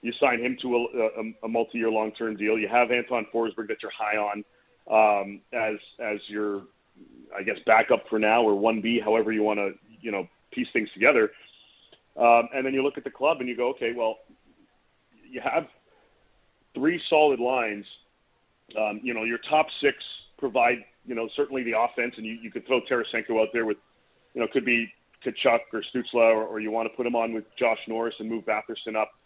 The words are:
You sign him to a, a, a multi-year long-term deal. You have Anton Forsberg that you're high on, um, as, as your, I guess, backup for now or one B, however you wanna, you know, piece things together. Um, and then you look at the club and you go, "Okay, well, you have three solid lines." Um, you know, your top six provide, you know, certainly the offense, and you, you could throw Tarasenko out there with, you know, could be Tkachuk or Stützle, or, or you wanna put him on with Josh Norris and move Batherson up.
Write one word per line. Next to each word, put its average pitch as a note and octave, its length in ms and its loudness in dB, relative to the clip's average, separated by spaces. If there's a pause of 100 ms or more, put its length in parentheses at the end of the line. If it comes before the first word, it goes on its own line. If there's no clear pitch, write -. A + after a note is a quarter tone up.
You - 180 -6
sign B2 240 2
him B2 180 -4
to B2 140 -2
a, A#2+ 40 2 (420)
a, A2+ 120 -10 (100)
a A2+ 40 -8
multi-year A2+ 420 -2
long-term A2 480 -4
deal. G#2+ 220 0
You G#2 80 -2
have A#2 240 2
Anton A#2+ 420 -2
Forsberg A2+ 360 -2
that A2 120 -4
you're G2+ 160 -10
high G#2+ 200 -2
on, G#2 260 -4 (480)
um, G#2 500 4 (120)
as, A2 240 -2 (220)
as G#2+ 280 -6
your, G#2 360 -4 (760)
I G2 60 -8
guess, G#2 220 -4
backup A2+ 440 4
for A2 100 0
now A2 240 4
or G#2+ 120 6
one A2 260 2
B, A2+ 220 2
however A2 280 2
you G#2+ 120 0
wanna, G#2 260 0 (320)
you A2+ 100 -6
know, F#2+ 160 -4 (240)
piece B2+ 220 -4
things A2 200 -2
together. A2+ 380 4 (840)
Um, A#2 360 6
and C3+ 120 -2
then C3+ 80 -2
you C3+ 100 0
look C#3 140 -2
at C#3 60 -12
the C3+ 80 -8
club D3+ 300 0
and B2 80 -4
you A#2 80 -8
go, B2 140 0
"Okay, A#2 220 -4
well, A2+ 260 -2 (1080)
you B2+ 120 -12
have D3+ 260 -2 (1040)
three D#3+ 360 0
solid D3+ 300 6
lines." A#2 460 -2 (920)
Um, G#2+ 240 -2
you A#2+ 100 -4
know, A2+ 100 -6
your A#2 140 -4 (120)
top D#3 180 4 (140)
six C#3 160 2 (400)
provide, B2 400 2 (280)
you B2 100 -8
know, A2+ 200 -4
certainly C3+ 280 -2
the A2+ 160 -2
offense, A#2+ 380 -2
and A2+ 80 -10
you, A2 160 -8
you A2+ 100 -14
could A2+ 140 -10
throw B2+ 160 2
Tarasenko A#2 600 -2
out G#2+ 120 2
there A#2 120 0
with, G#2+ 120 -2 (560)
you B2 80 -4
know, A2 100 0
could B2 140 0
be A#2 260 0 (340)
Tkachuk A#2+ 340 2 (140)
or A2 80 -4 (120)
Stützle, B2 220 -4
or, A2+ 300 6
or A2 140 -6
you G#2+ 120 -4
wanna A2+ 180 -2
put A#2+ 160 -6
him A#2+ 100 -2
on A#2 180 0
with A2 100 -6 (140)
Josh A2+ 300 2
Norris A2+ 320 -4
and A2 100 -8
move A2+ 160 -6
Batherson A2 500 -4
up. A2 160 0 (140)